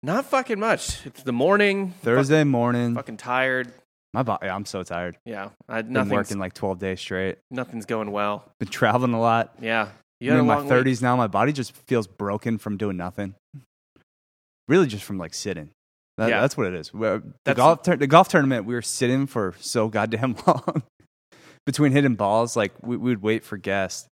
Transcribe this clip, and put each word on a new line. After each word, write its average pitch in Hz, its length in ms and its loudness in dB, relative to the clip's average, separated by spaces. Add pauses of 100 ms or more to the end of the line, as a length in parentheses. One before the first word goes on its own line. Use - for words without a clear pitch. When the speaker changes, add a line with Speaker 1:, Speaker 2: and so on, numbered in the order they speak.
Speaker 1:
Not 202 240 -2
fucking 247 340 -2
much. - 460 -2
It's - 160 -18
the 131 100 -4
morning. 196 720 2
Speaker 2:
Thursday 135 400 4
Speaker 1:
Fuck- 147 60 4
Speaker 2:
morning. 120 480 0
Speaker 1:
fucking 123 220 -10
tired. 127 540 -2 (440)
Speaker 2:
My 127 80 0
body, 101 260 -4
I'm 98 160 -6
so 95 180 -8
tired. 87 420 -8
Speaker 1:
Yeah. 104 240 -12 (200)
I, 113 140 -6
Speaker 2:
Been 117 100 -10
Speaker 1:
nothing's, 127 200 0
Speaker 2:
working, 101 260 -2
like, 92 140 -8
twelve 95 260 -6
days 95 200 -4
straight. 92 380 -4 (140)
Speaker 1:
nothing's 123 340 -10
going 110 260 -4
well. 104 340 -4 (140)
Speaker 2:
Been 113 100 -6
traveling 123 440 2
a 113 60 -2
lot. 117 420 2
Speaker 1:
Yeah. 113 280 -2 (300)
You 127 120 0
Speaker 2:
I'm 139 60 6
Speaker 1:
had - 20 6
Speaker 2:
in 127 60 4
Speaker 1:
a - 20 4
Speaker 2:
my - 80 6
Speaker 1:
long 143 80 -2
week. 139 60 -8
Speaker 2:
thirties 127 320 4
now. 123 140 2
My 120 120 2
body 104 240 2
just 135 200 -4 (160)
feels 113 200 0
broken 104 500 -4
from 104 200 -6
doing 101 200 -4
nothing. 95 380 -8 (1300)
Really 160 200 4
just 104 160 -8
from, 101 140 -10
like, 82 160 -10
sitting. 82 360 -8 (480)
That, 110 120 0
Speaker 1:
Yeah. 113 120 2
Speaker 2:
that's 139 160 0
what 107 100 -2
it 90 60 -4
is. 80 200 -10
Well, 107 260 -2
the - 140 -16 (120)
Speaker 1:
That's 139 120 0
Speaker 2:
golf 156 260 6
tour-, 175 140 2
the 139 100 0
golf 165 220 8
tournament, 135 360 2
we 117 100 -6
were 120 80 -4
sitting 131 440 0
for 98 320 -2
so 110 300 0
goddamn 110 520 -2
<laughs> - 60 2
long. 151 340 0 (840)
Between 139 260 2
hitting 139 240 4
balls, 107 400 0
like, 104 160 0 (100)
we, 120 160 -6
we'd 117 240 -2
wait 107 220 0
for 104 140 -10
guests. 95 560 -4